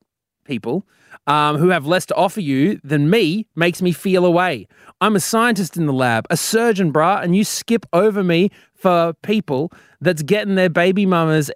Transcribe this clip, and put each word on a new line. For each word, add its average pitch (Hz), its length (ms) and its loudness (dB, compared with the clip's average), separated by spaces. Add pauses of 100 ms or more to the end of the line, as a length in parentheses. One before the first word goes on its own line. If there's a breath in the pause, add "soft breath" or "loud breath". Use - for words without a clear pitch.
(440)
people, 131 420 -6 (400 loud breath)
um, 151 300 0
who 175 140 2
have 165 140 0
less 170 220 0
to - 80 -4
offer 190 260 -2
you 147 440 0
than 147 260 0
me 208 460 0
makes 175 260 0
me 180 80 2
feel 180 340 0
away. 170 440 0 (320 loud breath)
I'm 208 160 2
a 180 40 0
scientist 220 560 -2
in 165 100 0
the 139 60 0
lab, 120 380 0
a 170 60 -2
surgeon, 208 560 0
brah, 165 320 0
and 175 100 0
you 208 80 2
skip - 500 -4
over 196 300 2
me 175 280 2 (240 soft breath)
for 170 380 0 (100)
people 170 500 -4 (300 soft breath)
that's 156 200 -2
getting 202 320 -2
their 185 160 2
baby 185 340 2
mamas 160 520 2